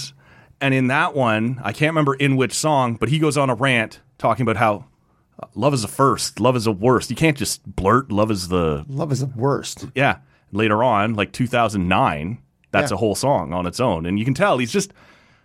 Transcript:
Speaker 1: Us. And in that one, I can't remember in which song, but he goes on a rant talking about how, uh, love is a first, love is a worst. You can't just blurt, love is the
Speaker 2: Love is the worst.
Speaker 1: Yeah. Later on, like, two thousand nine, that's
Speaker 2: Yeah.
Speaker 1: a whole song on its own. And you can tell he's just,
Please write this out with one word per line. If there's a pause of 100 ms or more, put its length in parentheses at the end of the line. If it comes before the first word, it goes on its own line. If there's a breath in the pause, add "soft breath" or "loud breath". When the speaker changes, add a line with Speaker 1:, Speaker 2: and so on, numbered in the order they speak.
(100)
Speaker 1:
Us. (460 soft breath)
And
in
that
one,
I
can't
remember
in
which
song,
but
he
goes
on
a
rant (180)
talking
about
how, (560)
uh,
love
is
a
first,
love
is
a
worst.
You
can't
just (120)
blurt,
love
is
the
Speaker 2:
Love
is
the
worst.
Speaker 1:
Yeah. (340 soft breath)
Later
on,
like,
two
thousand
nine, (320)
that's
Speaker 2:
Yeah.
Speaker 1:
a
whole
song
on
its
own.
And
you
can
tell
he's
just, (520 soft breath)